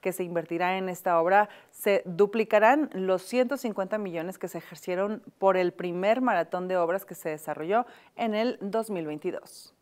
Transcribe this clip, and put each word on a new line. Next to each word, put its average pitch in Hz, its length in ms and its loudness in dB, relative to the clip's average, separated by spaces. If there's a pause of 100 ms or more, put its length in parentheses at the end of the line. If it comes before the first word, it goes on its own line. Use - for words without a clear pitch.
que 185 100 -2
se 185 120 -6
invertirá 175 520 -2
en 185 140 -4
esta 175 280 0
obra 196 300 4 (220)
se - 340 0
duplicarán 214 880 4
los 185 300 0
ciento 254 340 0
cincuenta 208 400 -4
millones 185 400 -6
que 180 120 -10
se - 100 -10
ejercieron 185 640 -6 (160)
por 190 180 4
el 180 160 2
primer 185 480 0
maratón 185 480 0
de 185 80 0
obras 175 300 0
que 185 80 -14
se - 160 -8
desarrolló 156 560 -2 (280)
en 220 200 -4
el 226 260 -2
dos 214 300 -4
mil 170 160 -4
veintidós. - 760 -10